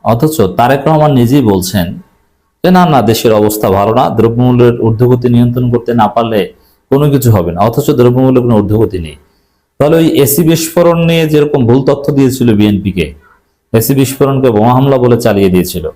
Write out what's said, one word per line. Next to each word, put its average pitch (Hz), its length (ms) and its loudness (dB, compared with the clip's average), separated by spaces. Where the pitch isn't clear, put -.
অথচ 120 380 -2
তারেক 131 300 0
রহমান 151 260 2
নিজেই 127 300 2
বলছেন 95 560 -2
যে, 180 60 2
"না, 180 160 4
না, 143 160 0
দেশের 110 300 0
অবস্থা 107 380 0
ভালো 101 240 0
না, 135 140 0
দ্রব্যমূল্যের 120 720 0
ঊর্ধ্বগতি 120 480 0
নিয়ন্ত্রণ 120 420 0
করতে 117 240 -2
না 110 140 2
পারলে 110 440 -4
কোনো 143 200 2
কিছু 123 200 -2
হবে 87 220 0
না।" 85 80 -6
অথচ 117 300 -2
দ্রব্যমূল্যের 127 520 2
কোনো 120 140 0
ঊর্ধ্বগতি 104 420 -2
নেই। 78 180 -10
তাহলে 147 180 2
ওই 165 100 2
এসি 139 360 0
বিস্ফোরণ 170 640 0
নিয়ে 165 240 0
যেরকম 147 380 0
ভুল 131 180 2
তথ্য 139 280 -2
দিয়েছিল 123 440 0
বিএনপিকে, 92 580 -2
এসি 113 220 0
বিস্ফোরণকে 135 560 0
বোমা 113 240 2
হামলা 135 240 2
বলে 120 220 2
চালিয়ে 101 280 0
দিয়েছিল 85 480 -2